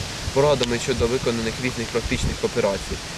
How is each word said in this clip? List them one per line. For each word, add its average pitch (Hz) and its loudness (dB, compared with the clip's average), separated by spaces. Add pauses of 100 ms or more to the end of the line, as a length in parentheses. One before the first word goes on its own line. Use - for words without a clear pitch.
(340)
порадами 139 4
щодо 123 2
виконаних 117 0
різних 120 -2
практичних - 0
операцій. 104 0 (220)